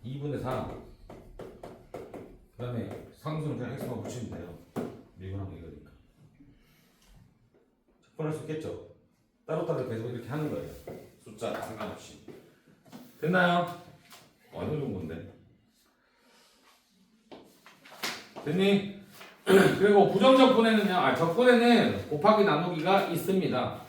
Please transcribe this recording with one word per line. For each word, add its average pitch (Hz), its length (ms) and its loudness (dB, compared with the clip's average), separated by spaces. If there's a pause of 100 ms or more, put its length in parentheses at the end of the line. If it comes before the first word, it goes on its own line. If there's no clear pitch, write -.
이분의 139 380 -8
삼. 127 420 -8 (1700)
그 120 80 -12
다음에 117 420 -10 (120)
상수는 151 400 -8
그냥 120 160 -10
X만 117 280 -10
붙이면 - 280 -10
돼요. 87 280 -14 (580)
미분하면 95 420 -10
이거니까. 73 320 -20 (2250)
적분할 156 280 -8
수 - 80 -8
있겠죠? - 480 -10 (580)
따로따로 165 420 -4
계속 113 200 -8
이렇게 - 200 -12
하는 147 220 -6
거예요. - 200 -10 (520)
숫자 113 380 -10
상관없이. - 600 -12 (1000)
됐나요? 175 600 2 (720)
완전 151 280 -6
좋은 113 140 -6
건데. 85 380 -12 (3000)
됐니? 196 560 2 (440)
<clears throat> - 0 -
그리고 196 680 6
부정적분에는요, 226 840 6
아, 170 200 2
적분에는 233 960 4
곱하기 202 360 4
나누기가 175 640 0
있습니다. 165 800 -2